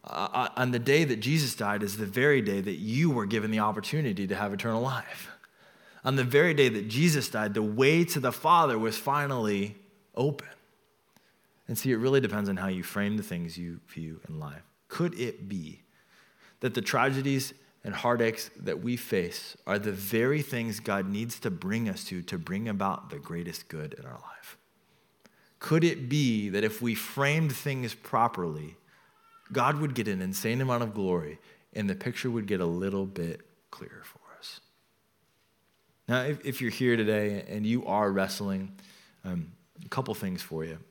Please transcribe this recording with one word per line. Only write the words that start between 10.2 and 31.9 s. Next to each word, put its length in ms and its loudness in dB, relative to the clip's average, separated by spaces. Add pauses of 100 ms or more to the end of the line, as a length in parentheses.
And 120 -6
see, 140 2
it 40 4
really 240 4
depends 300 0
on 80 -2
how 100 -2
you 140 -2
frame 340 -2
the 60 -2
things 340 -6
you 320 -10
view 400 -10
in 100 -10
life. 240 -12 (260)
Could 300 -2
it 300 -6
be 320 -8 (800)
that 140 -2
the 80 -2
tragedies 720 2 (300)
and 100 -6
heartaches 560 2 (100)
that 220 -4
we 140 -2
face 600 -4 (100)
are 120 0
the 140 -2
very 500 0
things 380 -4
God 280 -2
needs 320 -4
to 100 -2
bring 380 -2
us 160 -4
to, 180 -6
to 140 -6
bring 320 -4
about 400 -2
the 100 -12
greatest 500 -8
good 260 -8
in 100 -16
our 80 -14
life? 460 -18 (1080)
Could 180 4
it 280 2
be 400 4
that 120 2
if 200 0
we 120 2
framed 600 0
things 380 -4
properly, 840 0 (720)
God 300 2
would 140 -2
get 140 0
an 120 0
insane 400 -2
amount 220 2
of 100 -4
glory 460 -2 (340)
and 160 -2
the 60 0